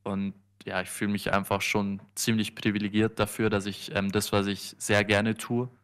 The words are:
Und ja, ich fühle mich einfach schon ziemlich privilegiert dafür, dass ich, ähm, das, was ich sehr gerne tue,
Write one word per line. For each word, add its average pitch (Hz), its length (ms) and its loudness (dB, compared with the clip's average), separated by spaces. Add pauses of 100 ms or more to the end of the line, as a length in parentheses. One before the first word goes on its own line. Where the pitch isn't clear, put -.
Und 98 320 -4 (320)
ja, 92 160 -2
ich 95 80 -12
fühle 104 220 -2
mich 101 200 -2
einfach 98 300 0
schon 98 400 -2 (120)
ziemlich 110 400 0
privilegiert 104 640 0
dafür, 110 300 0
dass 101 180 2
ich, - 280 -8
ähm, 98 180 0
das, 104 200 0
was 101 140 4
ich - 320 -6
sehr 104 260 4
gerne 104 320 4
tue, 120 320 -2 (160)